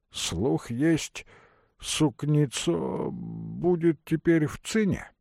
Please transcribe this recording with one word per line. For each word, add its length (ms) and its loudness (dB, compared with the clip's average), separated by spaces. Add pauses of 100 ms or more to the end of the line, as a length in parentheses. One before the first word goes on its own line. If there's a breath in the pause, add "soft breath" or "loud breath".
(100)
"слух 600 -2
есть, 560 0 (520 soft breath)
сукнецо 1300 0
будет 920 0
теперь 420 2
в 120 -6
цене. 520 0 (100)